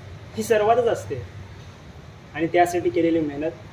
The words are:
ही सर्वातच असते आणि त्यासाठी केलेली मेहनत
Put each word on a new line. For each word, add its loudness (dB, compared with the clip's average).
ही -2
सर्वातच 4
असते -2
आणि -2
त्यासाठी 4
केलेली 2
मेहनत -2